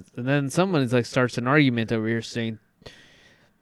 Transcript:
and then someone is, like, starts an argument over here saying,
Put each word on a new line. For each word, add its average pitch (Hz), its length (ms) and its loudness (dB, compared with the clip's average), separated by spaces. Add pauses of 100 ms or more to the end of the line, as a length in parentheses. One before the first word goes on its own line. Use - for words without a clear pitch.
(160)
and 123 120 -8
then 139 200 0
someone 170 340 0
is, 120 100 0
like, 120 140 2
starts 127 300 0
an 123 120 -2
argument 127 440 4
over 110 140 0
here 113 160 -2
saying, 113 360 -6 (1040)